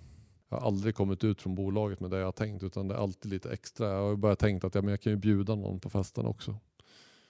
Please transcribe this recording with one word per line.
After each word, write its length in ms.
Jag 120
har 60
aldrig 280
kommit 300
ut 180
från 120
bolaget 460
med 100
det 80
jag 80
har 60
tänkt, 300
utan 260
det 60
är 40
alltid 320
lite 200
extra. 360
Jag 160
har 80
ju 60
bara 200
tänkt 280
att, 100
ja, 80
men 80
jag 100
kan 120
ju 40
bjuda 380
någon 260
på 100
festen 360
också. 300